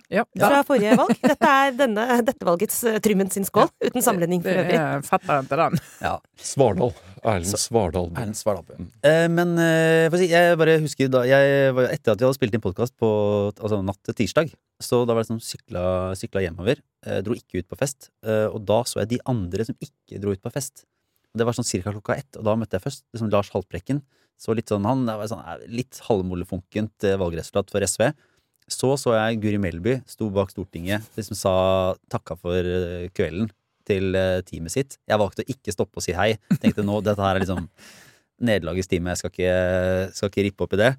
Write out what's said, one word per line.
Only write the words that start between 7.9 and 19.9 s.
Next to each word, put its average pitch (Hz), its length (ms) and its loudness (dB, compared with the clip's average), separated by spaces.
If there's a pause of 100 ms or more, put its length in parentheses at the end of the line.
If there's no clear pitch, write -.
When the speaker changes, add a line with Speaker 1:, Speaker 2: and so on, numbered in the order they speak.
Speaker 4:
Bø. 85 80 -6
Speaker 3:
Erlend 107 160 -6
Svardal 95 300 -4
Bø. - 100 -20
Speaker 4:
Mm. 90 140 -12 (120)
Speaker 3:
Eh, 160 260 4
men, 170 300 0
eh, 160 520 4
for 165 80 2
å - 20 2
si, 185 80 2
jeg 170 300 4
bare 160 260 6
husker 135 240 0
da, 127 160 4
jeg 139 500 6
var, 127 140 4
etter - 240 0
at 101 60 2
vi 123 80 4
hadde 135 100 2
spilt 113 180 -2
inn 113 60 -2
podcast 107 400 -4
på, 113 80 2 (480)
altså, 104 260 -4
natt 95 220 -6
til - 100 -6
tirsdag, 139 380 0 (300)
så 123 240 2
da 117 80 2
var 113 80 2
det - 100 -8
sånn, 113 80 -4
sykla, 92 720 -4
sykla 95 320 -6
hjemover, 87 320 -2 (300)
eh, 101 160 -4
dro 101 100 -4
ikke - 320 -8
ut - 60 -20
på - 80 -12
fest, - 320 -6 (160)
eh, 110 260 0
og 110 140 -10
da 110 180 2
så - 160 -6
jeg 104 80 -4
de 120 160 -4
andre 104 400 -4
som - 160 -8
ikke - 400 -16